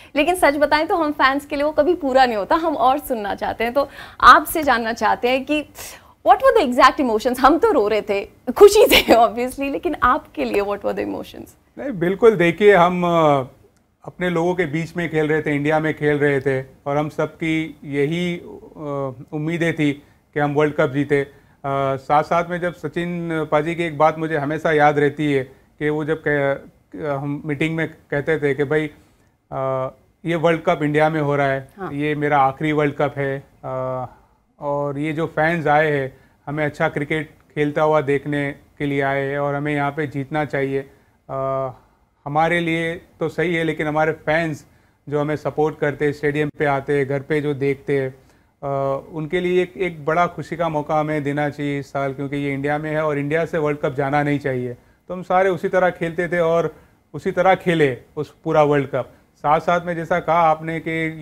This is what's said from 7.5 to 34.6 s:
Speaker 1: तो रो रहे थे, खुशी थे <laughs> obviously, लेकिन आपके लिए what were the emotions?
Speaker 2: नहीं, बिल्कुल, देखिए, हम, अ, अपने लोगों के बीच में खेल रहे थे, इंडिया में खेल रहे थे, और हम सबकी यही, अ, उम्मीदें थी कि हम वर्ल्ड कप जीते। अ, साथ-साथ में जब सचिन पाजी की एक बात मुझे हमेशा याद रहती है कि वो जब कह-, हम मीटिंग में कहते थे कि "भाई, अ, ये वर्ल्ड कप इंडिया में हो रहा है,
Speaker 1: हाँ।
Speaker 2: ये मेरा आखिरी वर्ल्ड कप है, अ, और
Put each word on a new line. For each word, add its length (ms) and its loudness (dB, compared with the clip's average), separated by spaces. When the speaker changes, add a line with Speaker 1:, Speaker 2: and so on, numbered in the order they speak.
Speaker 1:
तो 140 2
रो 160 2
रहे 140 0
थे, 240 -4
खुशी 280 8
थे 280 4
<laughs> 0 -
obviously, 580 2
लेकिन 320 -4
आपके 420 -2
लिए 160 -2
what 180 -4
were 160 -4
the 100 -4
emotions? 440 -10
Speaker 2:
नहीं, 140 -8
बिल्कुल, 440 4
देखिए, 400 6
हम, 280 4
अ, 400 4
अपने 240 -6
लोगों 260 0
के 100 -2
बीच 320 -6
में 120 -4
खेल 180 0
रहे 140 0
थे, 140 -2
इंडिया 240 0
में 140 -2
खेल 240 0
रहे 240 2
थे, 240 -2
और 120 -2
हम 120 -2
सबकी 720 -4
यही, 540 -2
अ, 120 -16
उम्मीदें 420 -2
थी 200 0
कि 60 -2
हम 140 0
वर्ल्ड 220 2
कप 160 2
जीते। 300 0
अ, 80 -8
साथ-साथ 540 0
में 120 -6
जब 120 -4
सचिन 560 -6
पाजी 240 0
की 80 -4
एक 140 -6
बात 220 2
मुझे 180 -2
हमेशा 340 -2
याद 280 4
रहती 340 0
है 100 0
कि 100 -2
वो 160 -4
जब 220 -4
कह-, 800 -4
हम 400 -6
मीटिंग 300 -2
में 180 -4
कहते 280 -2
थे 160 0
कि 80 -2
"भाई, 240 0
अ, 360 -4
ये 100 -2
वर्ल्ड 260 2
कप 220 0
इंडिया 260 2
में 120 -2
हो 140 0
रहा 120 0
है, 300 -4
Speaker 1:
हाँ। 160 -10
Speaker 2:
ये 220 -2
मेरा 220 2
आखिरी 340 2
वर्ल्ड 240 0
कप 220 -2
है, 260 -4
अ, 420 -6
और 380 -4